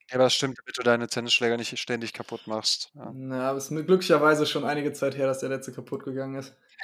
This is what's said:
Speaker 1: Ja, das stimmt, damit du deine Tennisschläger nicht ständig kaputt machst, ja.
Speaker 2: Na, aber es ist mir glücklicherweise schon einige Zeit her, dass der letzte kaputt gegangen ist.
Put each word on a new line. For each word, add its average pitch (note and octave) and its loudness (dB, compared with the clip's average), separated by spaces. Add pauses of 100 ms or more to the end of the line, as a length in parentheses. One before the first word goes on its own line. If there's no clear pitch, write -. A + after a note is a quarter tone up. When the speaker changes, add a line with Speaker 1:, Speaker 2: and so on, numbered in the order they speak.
Speaker 1:
Ja, B2+ -2
das B2+ 6
stimmt, C3 0
damit - -12
du B2 -4
deine A#2+ 4
Tennisschläger A#2+ 0
nicht A#2 -8
ständig A#2 -4
kaputt - -10
machst, - -2
ja. B2+ -14
Speaker 2:
Na, C3 -4
aber C#3 -2
es C3+ -6
ist - -8
mir D#3 -2
glücklicherweise D3+ 6
schon D3 -2
einige D3 -2
Zeit C3+ -2
her, C3+ 2
dass C3 -2
der C3 -4
letzte C3 -6
kaputt - -10
gegangen C3+ -6
ist. C3+ -12 (280)